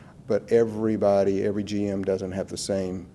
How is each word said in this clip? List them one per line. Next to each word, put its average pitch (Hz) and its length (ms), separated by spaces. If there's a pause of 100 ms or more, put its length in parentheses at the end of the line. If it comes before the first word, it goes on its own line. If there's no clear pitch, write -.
(280)
but 104 240
everybody, 104 920
every 104 180
G 101 240
M 98 160
doesn't 95 300
have 95 160
the 90 80
same 92 580